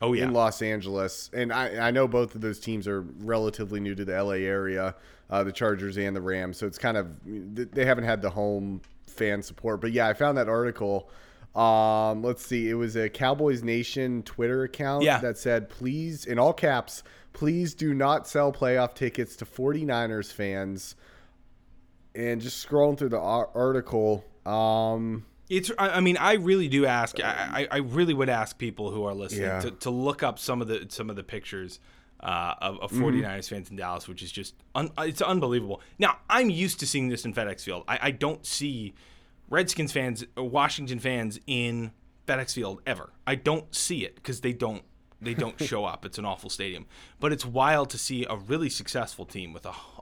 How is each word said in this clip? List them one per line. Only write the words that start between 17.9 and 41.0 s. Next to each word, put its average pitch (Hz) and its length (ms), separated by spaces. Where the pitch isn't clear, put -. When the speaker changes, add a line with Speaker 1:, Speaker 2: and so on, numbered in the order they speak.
Speaker 2:
not 139 340
sell 143 260
playoff 127 400
tickets 120 440
to 117 80
forty-niners 127 880
fans." 98 640
And 117 260
just - 260
scrolling 147 300
through 139 120
the 113 100
ar-, 110 340
article, 120 720
um, 110 800
Speaker 1:
It's, 185 280
I, 196 120
I 180 100
mean, 180 180
I 185 160
really 185 340
do 139 200
ask, 120 360
I, 104 480
I, 135 40
I - 20
really 143 380
would 135 140
ask 113 280
people 107 320
who 104 160
are 101 80
listening 101 300
Speaker 2:
Yeah. 95 160
Speaker 1:
to, 107 120
to - 200
look 135 320
up 123 160
some 123 200
of 117 80
the, 104 220
some 110 220
of 101 40
the 95 80
pictures, 95 560
uh, 87 400
of, 98 200
of 101 120
Speaker 2:
Mm-hmm. 123 100
Speaker 1:
forty-niners 107 480
fans 98 200
in 101 60
Dallas, 90 320
which 90 160
is 87 80
just, - 240
un-, 151 240
it's 156 240
unbelievable. 123 580
Now, 196 180
I'm 240 220
used 180 300
to 139 80
seeing 131 220
this 120 140
in 113 120
FedEx 104 260
Field. 87 260
I, 123 140
I 139 100
don't 143 340
see 123 500
Redskins 160 420
fans 127 340
or 127 140
Washington 139 480
fans 117 480